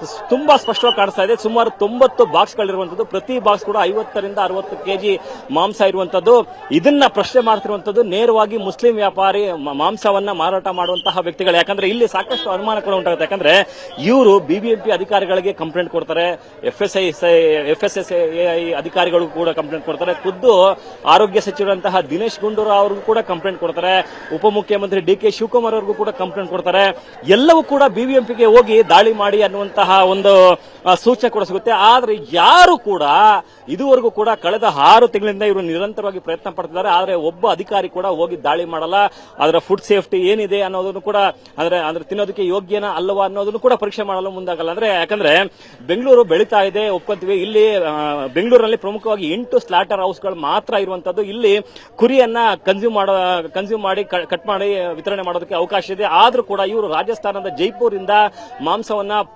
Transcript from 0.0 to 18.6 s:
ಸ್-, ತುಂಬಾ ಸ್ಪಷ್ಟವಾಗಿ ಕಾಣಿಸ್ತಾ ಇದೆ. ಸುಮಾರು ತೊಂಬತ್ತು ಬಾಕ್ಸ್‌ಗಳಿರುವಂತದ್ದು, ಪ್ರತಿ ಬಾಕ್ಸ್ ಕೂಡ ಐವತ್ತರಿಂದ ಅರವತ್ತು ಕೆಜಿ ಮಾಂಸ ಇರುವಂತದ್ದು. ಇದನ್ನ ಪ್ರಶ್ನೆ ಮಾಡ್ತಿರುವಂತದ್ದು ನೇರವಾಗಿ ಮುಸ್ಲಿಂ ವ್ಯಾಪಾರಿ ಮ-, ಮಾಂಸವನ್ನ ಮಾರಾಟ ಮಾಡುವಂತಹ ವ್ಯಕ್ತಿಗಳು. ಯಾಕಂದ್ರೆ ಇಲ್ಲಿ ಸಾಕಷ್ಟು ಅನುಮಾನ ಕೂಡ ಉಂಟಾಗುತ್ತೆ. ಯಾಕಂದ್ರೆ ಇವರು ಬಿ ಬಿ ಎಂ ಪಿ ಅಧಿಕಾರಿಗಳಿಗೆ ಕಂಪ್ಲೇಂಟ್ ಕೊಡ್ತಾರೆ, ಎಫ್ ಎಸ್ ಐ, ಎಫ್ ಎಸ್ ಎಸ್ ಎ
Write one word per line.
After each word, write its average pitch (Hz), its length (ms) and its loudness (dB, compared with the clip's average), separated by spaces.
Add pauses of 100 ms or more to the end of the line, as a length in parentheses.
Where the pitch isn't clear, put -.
ಸ್-, - 240 -14
ತುಂಬಾ 285 260 4
ಸ್ಪಷ್ಟವಾಗಿ 233 400 0
ಕಾಣಿಸ್ತಾ 196 280 0
ಇದೆ. 220 200 0
ಸುಮಾರು 226 260 0
ತೊಂಬತ್ತು 247 560 2
ಬಾಕ್ಸ್‌ಗಳಿರುವಂತದ್ದು, 190 800 -2
ಪ್ರತಿ 220 340 -6
ಬಾಕ್ಸ್ 208 260 0
ಕೂಡ 208 160 -4
ಐವತ್ತರಿಂದ 202 560 -4
ಅರವತ್ತು 190 480 -6
ಕೆಜಿ 190 340 -2 (320)
ಮಾಂಸ 185 300 0
ಇರುವಂತದ್ದು. 190 680 2 (240)
ಇದನ್ನ 269 360 4
ಪ್ರಶ್ನೆ 220 340 0
ಮಾಡ್ತಿರುವಂತದ್ದು 208 600 -2
ನೇರವಾಗಿ 214 540 0
ಮುಸ್ಲಿಂ 214 380 -2
ವ್ಯಾಪಾರಿ 196 560 0
ಮ-, 147 220 -8
ಮಾಂಸವನ್ನ 196 580 -2
ಮಾರಾಟ 185 360 -2
ಮಾಡುವಂತಹ 180 500 -4
ವ್ಯಕ್ತಿಗಳು. 175 380 -2
ಯಾಕಂದ್ರೆ 196 340 0
ಇಲ್ಲಿ 233 180 0
ಸಾಕಷ್ಟು 220 420 -6
ಅನುಮಾನ 208 300 -4
ಕೂಡ 196 140 -4
ಉಂಟಾಗುತ್ತೆ. 170 300 -2
ಯಾಕಂದ್ರೆ 185 600 0 (160)
ಇವರು 202 400 4
ಬಿ 160 200 -2
ಬಿ 226 100 -6
ಎಂ 220 100 0
ಪಿ 214 120 -4
ಅಧಿಕಾರಿಗಳಿಗೆ 190 600 -2
ಕಂಪ್ಲೇಂಟ್ 165 380 -6
ಕೊಡ್ತಾರೆ, 165 500 -4 (220)
ಎಫ್ 123 180 -6
ಎಸ್ 202 160 -2
ಐ, 185 100 0 (640)
ಎಫ್ 160 120 -2
ಎಸ್ 202 140 -2
ಎಸ್ 190 140 -8
ಎ 170 580 -2